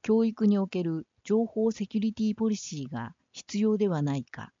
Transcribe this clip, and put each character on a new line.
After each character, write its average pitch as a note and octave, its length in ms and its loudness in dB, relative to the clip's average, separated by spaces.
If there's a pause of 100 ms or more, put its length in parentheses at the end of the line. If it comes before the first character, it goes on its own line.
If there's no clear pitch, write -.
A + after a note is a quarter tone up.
教 A3+ 220 4
育 A3 220 0
に G3+ 120 6
お G3 80 0
け F#3 160 -4
る E3 240 -2 (160)
情 A3 240 2
報 A3 240 0
セ G#3 160 -6
キ A3 120 -4
ュ - 20 2
リ A3 120 0
テ A3 120 -4
ィ G#3+ 100 0
ポ A3 140 0
リ G#3 80 0
シ C#3+ 340 -8
ー - 20 -10
が A#2 220 -8 (160)
必 - 280 -8
要 G#3+ 180 2
で G3+ 120 2
は D#3 140 0
な C#3 140 0
い B2+ 80 -6
か。 - 360 -14